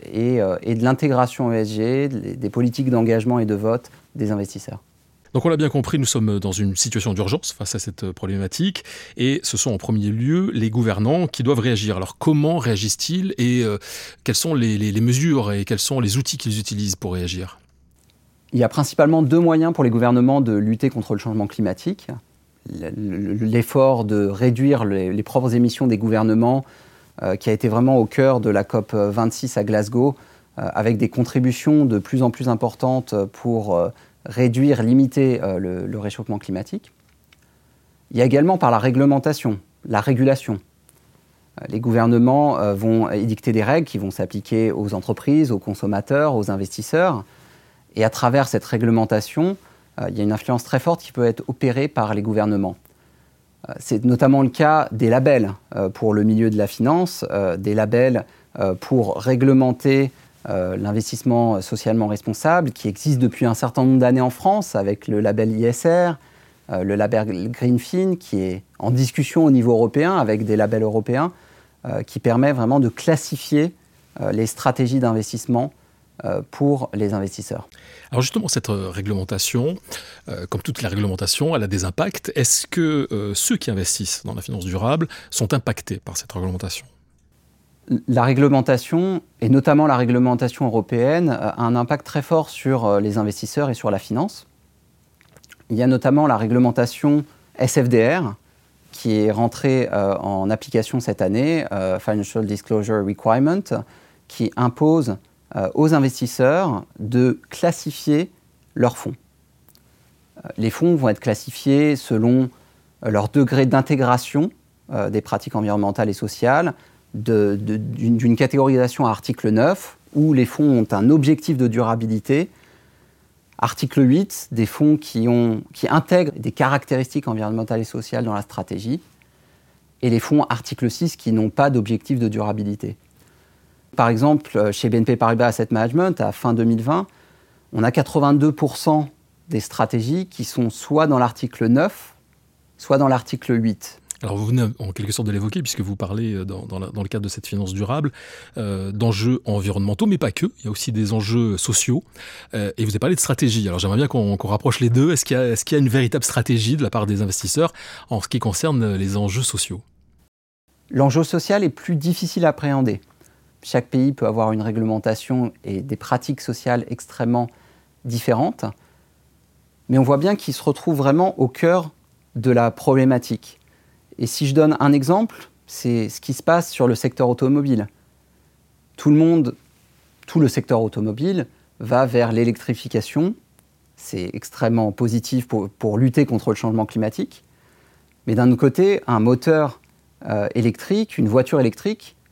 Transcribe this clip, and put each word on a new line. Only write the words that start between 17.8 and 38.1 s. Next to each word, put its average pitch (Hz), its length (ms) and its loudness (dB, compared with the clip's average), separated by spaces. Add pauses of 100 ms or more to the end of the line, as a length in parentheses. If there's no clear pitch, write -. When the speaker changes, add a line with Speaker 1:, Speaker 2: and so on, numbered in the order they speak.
Speaker 1:
Il 127 60 2
y 120 40 4
a 113 60 4
principalement 156 520 2
deux 156 200 4
moyens 165 320 4
pour 156 100 0
les 120 60 4
gouvernements 123 500 4
de 117 140 0
lutter 107 360 0
contre 113 220 -6
le 101 80 -2
changement 107 280 -4
climatique. 113 600 -6 (640)
Le, 82 220 -10
le, 98 380 -6
l'effort 117 720 2
de 104 220 0
réduire 120 580 2
les, 95 260 0
les 104 120 -2
propres 127 300 0
émissions 120 320 2
des 113 120 2
gouvernements, 113 680 2 (600)
euh, 95 120 -2
qui - 140 -4
a - 20 2
été 107 160 0
vraiment 123 300 4
au 113 80 4
cœur 131 340 2
de 107 100 0
la 101 140 2
cop 110 300 -4
vingt-six 110 640 -2
à 104 80 0
Glasgow, 113 500 0 (440)
euh, - 140 -6
avec 110 220 0
des 110 140 0
contributions 131 760 2
de 113 160 2
plus 127 240 -2
en 123 80 2
plus 127 160 -8
importantes 123 640 -2 (200)
pour, 107 420 -2
euh, 87 140 0 (380)
réduire, 127 540 2
limiter, 131 640 2
euh, 92 160 -2
le, 90 260 -6
le 101 140 -8
réchauffement 104 400 -8
climatique. 98 520 -10 (1160)
Il 123 80 -6